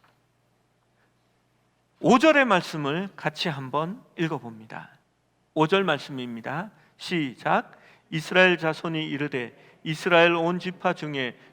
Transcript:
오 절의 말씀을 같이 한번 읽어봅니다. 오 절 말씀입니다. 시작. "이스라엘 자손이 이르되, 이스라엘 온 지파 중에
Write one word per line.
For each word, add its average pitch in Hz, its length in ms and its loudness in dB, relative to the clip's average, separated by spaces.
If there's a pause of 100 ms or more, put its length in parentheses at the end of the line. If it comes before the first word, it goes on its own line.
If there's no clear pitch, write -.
(2000)
오 226 180 6
절의 294 260 6
말씀을 170 720 -2
같이 151 340 -6
한번 147 540 -6 (140)
읽어봅니다. 117 720 -8 (640)
오 156 100 4
절 196 180 2
말씀입니다. 135 840 -6 (280)
시작. 160 720 -4 (400)
"이스라엘 180 460 4
자손이 160 500 -4
이르되, 139 480 -6 (280)
이스라엘 170 500 4
온 170 260 0
지파 180 340 -4
중에 139 440 -6 (160)